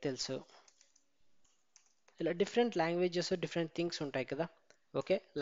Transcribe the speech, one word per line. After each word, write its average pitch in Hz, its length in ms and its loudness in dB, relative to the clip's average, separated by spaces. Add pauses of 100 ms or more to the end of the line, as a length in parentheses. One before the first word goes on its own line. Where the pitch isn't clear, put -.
తెలుసు. 131 300 -4 (1800)
ఇలా 165 120 2 (100)
డిఫరెంట్ 233 400 2
లాంగ్వేజెస్, 175 480 2 (140)
డిఫరెంట్ 160 340 -2
థింగ్స్ 170 280 0
ఉంటాయి 131 260 -2
కదా. 151 140 -2 (540)
Okay, 185 180 2 (240)